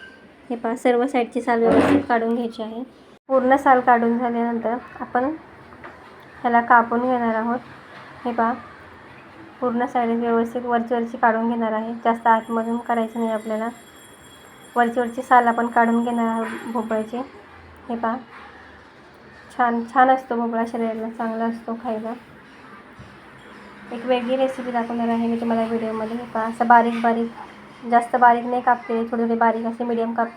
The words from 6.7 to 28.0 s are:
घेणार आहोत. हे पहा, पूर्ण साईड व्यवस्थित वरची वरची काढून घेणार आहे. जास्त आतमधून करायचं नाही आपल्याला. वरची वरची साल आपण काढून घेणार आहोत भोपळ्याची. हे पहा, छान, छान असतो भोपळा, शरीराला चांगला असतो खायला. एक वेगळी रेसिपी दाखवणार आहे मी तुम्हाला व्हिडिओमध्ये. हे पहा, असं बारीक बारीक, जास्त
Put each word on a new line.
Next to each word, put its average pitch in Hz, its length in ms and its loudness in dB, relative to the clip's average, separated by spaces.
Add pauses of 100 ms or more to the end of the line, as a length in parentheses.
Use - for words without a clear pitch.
घेणार 240 360 0
आहोत. 233 240 -2 (640)
हे 240 80 -4
पहा, 233 200 2 (1080)
पूर्ण 240 240 -2
साईड 240 240 0
व्यवस्थित 233 520 0
वरची 240 320 -2
वरची 233 240 -2
काढून 226 320 2
घेणार 226 220 -2
आहे. 226 220 -4
जास्त 233 340 0
आतमधून 226 500 2
करायचं 233 420 -4
नाही 226 120 -2
आपल्याला. 220 380 -4 (1040)
वरची 240 240 2
वरची 240 220 -4
साल 247 260 6
आपण 233 200 2
काढून 233 360 2
घेणार 233 240 0
आहोत 226 460 -6
भोपळ्याची. 226 440 -4 (720)
हे 233 60 -4
पहा, 233 220 -2 (1400)
छान, 233 260 2 (100)
छान 262 160 6
असतो 262 260 0
भोपळा, 233 320 -2
शरीराला 226 420 -6
चांगला 226 360 -4
असतो 233 280 -6 (100)
खायला. 226 300 -6 (1800)
एक 233 140 -10
वेगळी 247 300 0
रेसिपी 262 360 -2
दाखवणार 233 360 -2
आहे 233 200 0
मी 233 120 0
तुम्हाला 226 240 0
व्हिडिओमध्ये. 220 540 -4
हे 240 160 -10
पहा, 226 100 -2
असं 226 240 -2
बारीक 233 340 6
बारीक, 233 260 0 (640)
जास्त 240 240 2